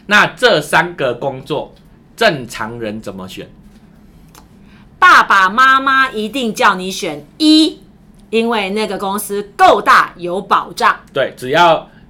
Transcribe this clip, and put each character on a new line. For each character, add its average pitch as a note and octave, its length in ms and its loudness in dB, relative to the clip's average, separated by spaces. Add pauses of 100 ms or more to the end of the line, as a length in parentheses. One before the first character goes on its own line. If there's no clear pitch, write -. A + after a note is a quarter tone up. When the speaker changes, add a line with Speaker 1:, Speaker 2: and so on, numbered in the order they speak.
Speaker 1:
那 G3+ 220 2
这 G3+ 340 0
三 E3+ 340 -2
个 B2+ 180 -2
工 C3 280 -8
作， - 320 -8 (420)
正 D3+ 320 -2
常 A#2 320 -10
人 A2 220 -8
怎 G2 140 -12
么 F#2 120 -14
选？ - 220 -16 (1500)
Speaker 2:
爸 D#4+ 240 6
爸 G3 260 2
妈 C4 300 4
妈 C4+ 320 0
一 G#3+ 180 -6
定 A#3 240 -4
叫 G#3 220 2
你 F#3 160 -8
选 D#3 340 -8 (140)
一， D#4 400 4 (500)
因 A3+ 200 0
为 G#3 200 -2
那 G#3+ 160 -4
个 G3+ 100 -6
公 G3 220 -6
司 G3+ 240 -6 (160)
够 D#4+ 240 4
大， A#3 360 2
有 F3 220 -6
保 F#3+ 340 -2
障。 G#3 260 0 (120)
Speaker 1:
对， C3 240 -2
只 B2+ 140 -12
要 D#3 400 2 (200)